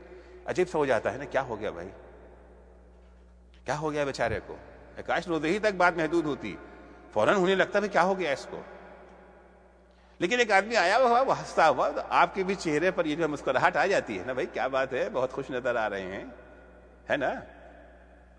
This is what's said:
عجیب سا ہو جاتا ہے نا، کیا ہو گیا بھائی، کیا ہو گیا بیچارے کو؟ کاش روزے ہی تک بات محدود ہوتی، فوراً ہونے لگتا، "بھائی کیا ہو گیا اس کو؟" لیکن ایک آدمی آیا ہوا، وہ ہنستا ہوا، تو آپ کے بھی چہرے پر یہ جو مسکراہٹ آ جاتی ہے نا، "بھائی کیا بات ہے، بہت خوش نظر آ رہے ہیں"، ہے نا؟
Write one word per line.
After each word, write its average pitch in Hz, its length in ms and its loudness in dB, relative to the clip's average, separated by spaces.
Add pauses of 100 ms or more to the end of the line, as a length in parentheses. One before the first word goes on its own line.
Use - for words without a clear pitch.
(460)
عجیب 175 220 0
سا 170 100 -2
ہو 147 80 2
جاتا 110 260 2
ہے 123 60 -8
نا، 139 60 -10
کیا 131 180 -2
ہو 117 180 -8
گیا 101 100 -6
بھائی، 85 180 -10 (1800)
کیا 139 140 -4
ہو 151 140 -4
گیا 147 120 -2
بیچارے 117 420 -2
کو؟ 78 100 -12 (500)
کاش 165 220 -2
روزے 156 200 -2
ہی 196 100 0
تک 208 180 0
بات 180 200 6
محدود 160 280 0
ہوتی، 120 320 -6 (560)
فوراً 117 220 4
ہونے 190 200 4
لگتا، 185 240 2
"بھائی 202 100 0
کیا 185 140 4
ہو 190 160 2
گیا 160 140 -2
اس - 180 -6
کو؟" 82 120 -12 (1600)
لیکن 190 200 0
ایک 220 140 2
آدمی 202 240 4
آیا 190 220 4
ہوا، 247 220 4
وہ 190 180 2
ہنستا 160 300 2
ہوا، 151 220 2
تو 285 180 -6
آپ 160 260 4
کے 190 100 -2
بھی 190 100 -2
چہرے 160 360 0
پر 180 140 0
یہ 151 120 -2
جو 165 120 0
مسکراہٹ 143 480 2
آ 151 100 4
جاتی 131 320 0
ہے 90 60 -8
نا، 127 80 -4
"بھائی 131 140 -4
کیا 120 200 -4
بات 131 260 -2
ہے، 151 200 -2
بہت 127 200 -2
خوش 139 180 -8
نظر 123 260 -2
آ 107 140 0
رہے 98 120 -4
ہیں"، 95 220 -10 (840)
ہے 127 60 0
نا؟ 147 160 -2 (1080)